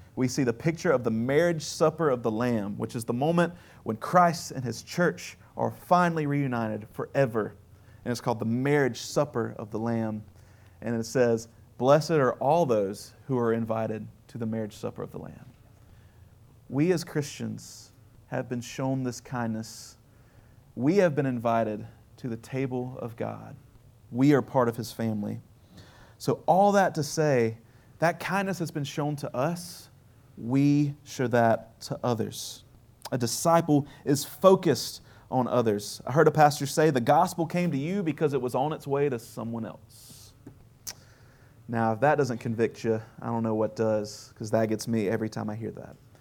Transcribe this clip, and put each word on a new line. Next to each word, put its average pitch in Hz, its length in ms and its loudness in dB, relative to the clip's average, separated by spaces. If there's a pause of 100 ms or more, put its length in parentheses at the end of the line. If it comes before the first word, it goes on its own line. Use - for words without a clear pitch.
(160)
We 131 120 0
see 139 160 -2
the 117 100 2
picture 160 380 -2
of 123 120 2
the 117 80 0
marriage 143 500 2
supper 160 480 0
of 120 140 0
the 117 80 0
Lamb, 110 460 -2
which 117 180 -6
is 113 100 -6
the 120 80 -2
moment 170 400 2 (300)
when 107 140 -4
Christ 170 540 2
and 127 120 -6
his 113 180 -6
church - 560 -2 (180)
are 120 140 -2
finally 170 560 2
reunited 120 680 -2
forever. 120 600 0 (500)
And 123 80 -4
it's 120 100 -4
called 117 180 -2
the 110 60 -4
marriage 131 560 2
supper 120 580 -2
of 110 100 -10
the 110 100 -6
Lamb. 113 440 -2 (580)
And 117 140 -4
it 113 100 -4
says, 117 420 2 (300)
"Blessed 147 340 4
are 135 220 4
all 156 320 0
those 104 480 -2 (140)
who 131 100 -2
are 117 160 2
invited 113 540 -4 (220)
to 117 100 -12
the 117 80 -4
marriage 110 280 -6
supper 107 280 -10
of - 80 -12
the 92 80 -12
Lamb." - 260 -16 (1200)
We 147 220 2
as 170 120 0
Christians - 880 -8 (360)
have 127 220 -6
been 123 120 -6
shown 135 420 -4
this 123 180 -6
kindness. 113 760 -8 (800)
We 143 220 2
have 175 180 4
been 135 120 2
invited 113 580 0 (320)
to 135 100 -10
the 113 100 -6
table 127 640 -6
of 113 160 -10
God. 110 400 -8 (560)
We 135 220 6
are 127 100 6
part 120 260 2
of 113 80 -4
his 110 140 -8
family. 110 500 -4 (800)
So - 260 -2
all 196 280 6
that 190 220 4
to 156 80 -2
say, 131 540 0 (400)
that 170 220 0
kindness 190 400 -4
has 165 100 -6
been 147 140 -6
shown 147 340 -4
to - 180 -10
us, 170 540 -4 (520)
we 143 640 4
show - 240 -4
that 117 540 2
to - 220 -8
others. 110 600 -4 (480)
A 131 60 -2
disciple 147 680 2 (200)
is 147 200 0
focused 185 760 4 (280)
on 123 180 0
others. 110 580 0
I 123 60 -6
heard 156 160 6
a 151 40 8
pastor 147 340 4
say, 156 240 4
"The 135 100 2
gospel 160 460 4
came 175 260 -2
to 139 60 -2
you 175 260 -2
because 151 300 -2
it 135 80 -2
was 123 140 -4
on 143 180 0
its - 140 -10
way 143 220 2
to 120 100 -4
someone 117 460 -8
else." - 680 -18 (1300)
Now, 117 260 0
if 107 80 -4
that 143 160 4
doesn't 131 220 0
convict 113 440 -2
you, 110 160 0 (220)
I 123 60 -8
don't 117 160 -2
know 110 120 0
what 107 200 0
does, 107 600 -2
'cause 110 160 -8
that 113 160 2
gets 107 200 -4
me 113 200 0
every 110 220 -2
time 107 200 -8
I 107 60 -8
hear 107 160 -10
that. - 240 -16 (260)